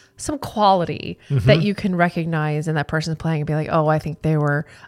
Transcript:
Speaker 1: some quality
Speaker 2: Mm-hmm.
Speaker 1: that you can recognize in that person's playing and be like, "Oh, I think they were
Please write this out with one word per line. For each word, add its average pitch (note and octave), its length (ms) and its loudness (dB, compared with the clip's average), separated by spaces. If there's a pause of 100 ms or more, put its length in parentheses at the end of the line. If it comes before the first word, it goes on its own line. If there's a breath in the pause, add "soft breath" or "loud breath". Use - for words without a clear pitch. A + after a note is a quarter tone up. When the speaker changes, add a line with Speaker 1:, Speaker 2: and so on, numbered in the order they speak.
(160 soft breath)
Speaker 1:
some - 220 -8
quality F#3+ 720 0 (160 soft breath)
Speaker 2:
Mm-hmm. C3 180 2
Speaker 1:
that D3 160 6
you G3+ 120 0
can F#3+ 200 -4
recognize D#3+ 720 0
in D#3 80 -2
that D3 140 -2
person's D#3 300 -4
playing D#3+ 240 -2
and D3+ 40 -4
be D3+ 80 -2
like, D3+ 160 -2
"Oh, D#3+ 160 2
I D#3 140 2
think D3+ 220 -10
they D#3 140 2
were D3 300 0 (220 loud breath)